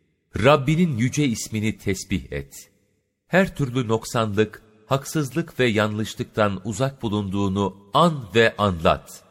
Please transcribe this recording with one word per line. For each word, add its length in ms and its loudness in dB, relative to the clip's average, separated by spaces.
Rabbinin 520 4
yüce 280 0
ismini 540 -4
tesbih 540 -4
et. 380 -12
Her 300 2
türlü 320 -2
noksanlık, 760 0
haksızlık 720 -4
ve 60 2
yanlışlıktan 1000 -2
uzak 380 -4
bulunduğunu 920 -2
an 400 2
ve 220 4
anlat. 760 0